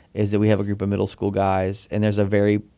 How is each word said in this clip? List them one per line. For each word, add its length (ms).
is 160
that 80
we 100
have 100
a 40
group 180
of 80
middle 160
school 240
guys, 640
and 120
there's 140
a 80
very 360